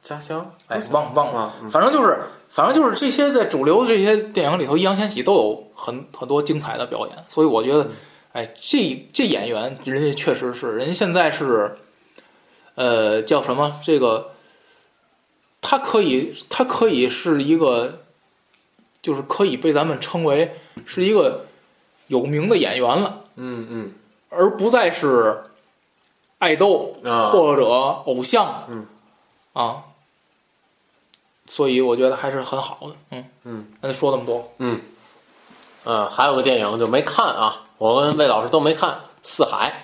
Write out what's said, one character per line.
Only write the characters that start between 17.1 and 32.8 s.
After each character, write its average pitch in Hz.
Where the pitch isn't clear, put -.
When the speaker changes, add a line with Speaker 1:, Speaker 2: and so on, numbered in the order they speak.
Speaker 2:
一 151
个， 135
就 151
是 139
可 196
以 135
被 160
咱 147
们 143
称 170
为 151
是 -
一 196
个 -
有 127
名 147
的 220
演 113
员 127
了。 -
Speaker 1:
嗯， 123
嗯。 110
Speaker 2:
而 196
不 208
再 220
是 120
爱 165
豆 185
Speaker 1:
啊。 113
Speaker 2:
或 151
者 135
偶 127
像。 190
Speaker 1:
嗯。 110
Speaker 2:
啊。 117
所 143
以 127
我 123
觉 127
得 131
还 139
是 135
很 135
好 -